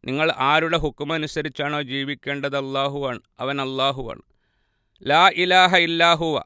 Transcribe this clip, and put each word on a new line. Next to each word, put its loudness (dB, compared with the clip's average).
നിങ്ങൾ 0
ആരുടെ 2
ഹുക്മനുസരിച്ചാണോ -6
ജീവിക്കേണ്ടത്, -6
അല്ലാഹുവാണ്, -4
അവൻ -4
അല്ലാഹുവാണ്. -4
"ലാ 4
ഇലാഹ 4
ഇല്ലാ 4
ഹുവ." -2